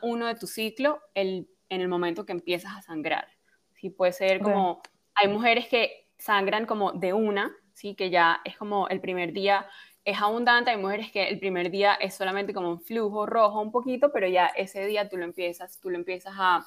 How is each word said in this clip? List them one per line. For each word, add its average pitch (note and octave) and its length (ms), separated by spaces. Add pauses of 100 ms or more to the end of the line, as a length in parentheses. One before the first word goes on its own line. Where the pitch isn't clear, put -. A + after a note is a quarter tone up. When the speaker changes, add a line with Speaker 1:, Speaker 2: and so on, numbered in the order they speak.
Speaker 1:
uno A#3 260
de A#3 80
tu G#3+ 120
ciclo, C4 560 (100)
el, F#3+ 340 (220)
en F#3 140
el F#3 60
momento F3 360
que - 80
empiezas F3 420
a G3 60
sangrar. D#3 460 (480)
¿Sí? F#3+ 160
Puede F3+ 220
ser F#3+ 260
Speaker 2:
Ok. G3 60
Speaker 1:
como, G3 380 (320)
hay G3+ 140
mujeres A#3 400
que - 480
sangran G#3 480
como G#3+ 280
de F3+ 200
una, G#3 420 (200)
¿sí? G3+ 200
Que F#3+ 140
ya E3+ 360
es - 120
como G#3 320
el F#3 140
primer F3+ 320
día G3 320 (360)
es G3+ 160
abundante, A#3+ 520
hay A3 80
mujeres G3+ 340
que F#3+ 160
el F#3+ 100
primer F3+ 320
día G3 220
es F#3+ 220
solamente G3 400
como F3+ 160
un E3+ 100
flujo G#3+ 460
rojo G#3+ 340
un G#3+ 100
poquito, B3+ 420
pero G3+ 140
ya F3+ 200
ese G3 400
día G#3 240
tú F#3+ 80
lo E3+ 60
empiezas, F3 540
tú F#3+ 120
lo F3 80
empiezas F#3 400
a, F3+ 280